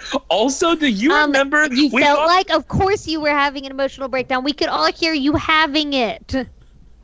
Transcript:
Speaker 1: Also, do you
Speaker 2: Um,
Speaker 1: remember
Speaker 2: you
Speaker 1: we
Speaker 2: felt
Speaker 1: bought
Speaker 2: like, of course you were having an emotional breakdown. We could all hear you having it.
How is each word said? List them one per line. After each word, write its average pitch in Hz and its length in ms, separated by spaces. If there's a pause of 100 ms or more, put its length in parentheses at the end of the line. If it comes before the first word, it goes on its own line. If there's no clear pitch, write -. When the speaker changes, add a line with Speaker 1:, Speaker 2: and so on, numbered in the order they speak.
(300)
Speaker 1:
Also, 269 460
do 302 120
you 233 240
Speaker 2:
Um, 294 200
Speaker 1:
remember 277 400
Speaker 2:
you 269 220
Speaker 1:
we 247 80
Speaker 2:
felt 294 180
Speaker 1:
bought 311 80
Speaker 2:
like, 359 240
of 311 160
course 392 400
you 311 140
were 294 80
having 285 360
an 269 60
emotional 269 360
breakdown. 254 360
We 285 100
could 320 160
all 311 220
hear 320 220
you 294 220
having 311 580
it. 247 420 (680)